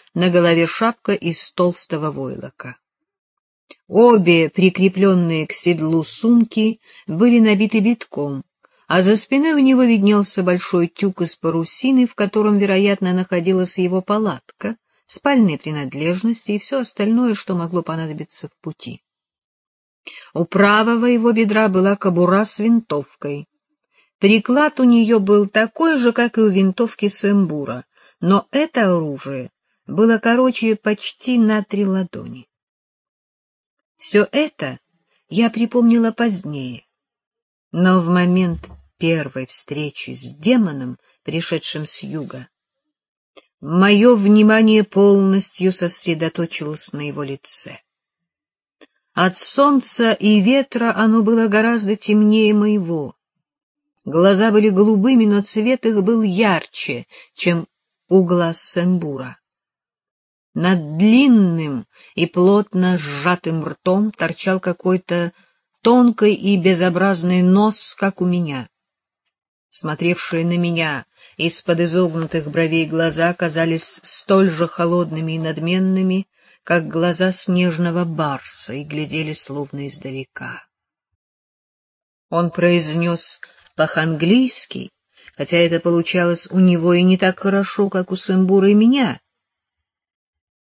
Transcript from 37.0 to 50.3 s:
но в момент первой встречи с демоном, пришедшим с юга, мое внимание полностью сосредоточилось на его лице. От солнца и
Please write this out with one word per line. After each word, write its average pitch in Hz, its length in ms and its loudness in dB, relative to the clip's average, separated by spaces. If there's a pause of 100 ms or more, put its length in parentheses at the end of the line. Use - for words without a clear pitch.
но 185 280 2
в 165 80 -4
момент 180 600 0 (280)
первой 147 500 -4
встречи - 640 -10
с 127 220 -12
демоном, 151 640 -2 (240)
пришедшим 156 640 -8
с - 160 -10
юга, 135 460 -12 (1120)
мое 202 560 4
внимание 214 680 4
полностью 196 880 2
сосредоточилось 165 1200 -6
на 147 160 -10
его 143 140 -10
лице. - 560 -10 (1400)
От 185 220 0
солнца 262 760 0
и 208 280 2